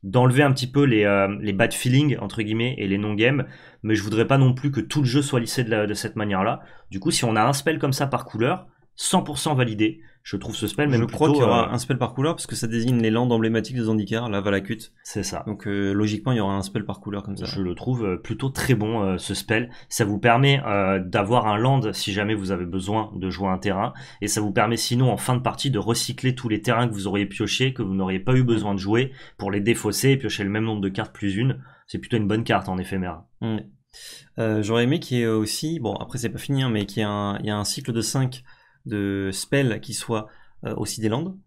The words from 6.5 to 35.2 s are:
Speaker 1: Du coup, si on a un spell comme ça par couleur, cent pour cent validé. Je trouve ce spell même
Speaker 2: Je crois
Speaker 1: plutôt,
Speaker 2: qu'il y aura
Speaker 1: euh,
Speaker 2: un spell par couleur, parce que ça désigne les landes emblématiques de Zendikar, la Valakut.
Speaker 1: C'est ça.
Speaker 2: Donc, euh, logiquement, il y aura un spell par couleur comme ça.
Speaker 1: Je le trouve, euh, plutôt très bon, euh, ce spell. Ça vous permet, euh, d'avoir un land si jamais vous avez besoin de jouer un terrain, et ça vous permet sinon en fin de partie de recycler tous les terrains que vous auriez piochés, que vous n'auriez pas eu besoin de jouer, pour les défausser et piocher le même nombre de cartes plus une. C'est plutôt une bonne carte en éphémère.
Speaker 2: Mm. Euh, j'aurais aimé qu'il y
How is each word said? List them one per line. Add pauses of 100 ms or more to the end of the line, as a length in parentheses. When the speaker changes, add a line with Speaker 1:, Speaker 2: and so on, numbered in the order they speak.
Speaker 1:
Du
coup,
si
on
a
un
spell
comme
ça
par
couleur, (300)
cent
pour
cent
validé. (220)
Je
trouve
ce
spell
même
Speaker 2:
Je
crois
Speaker 1:
plutôt,
Speaker 2:
qu'il
y
aura
Speaker 1:
euh,
Speaker 2:
un
spell
par
couleur,
parce
que
ça
désigne
les
landes
emblématiques
de
Zendikar,
la
Valakut. (240)
Speaker 1:
C'est
ça.
Speaker 2:
Donc,
euh,
logiquement,
il
y
aura
un
spell
par
couleur
comme
ça.
Speaker 1:
Je
le
trouve,
euh,
plutôt
très
bon,
euh,
ce
spell. (180)
Ça
vous
permet,
euh,
d'avoir
un
land
si
jamais
vous
avez
besoin
de
jouer
un
terrain, (280)
et
ça
vous
permet
sinon
en
fin
de
partie
de
recycler
tous
les
terrains
que
vous
auriez
piochés,
que
vous
n'auriez
pas
eu
besoin
de
jouer, (260)
pour
les
défausser
et
piocher
le
même
nombre
de
cartes
plus
une. (240)
C'est
plutôt
une
bonne
carte
en
éphémère. (160)
Speaker 2:
Mm. (800)
Euh,
j'aurais
aimé
qu'il
y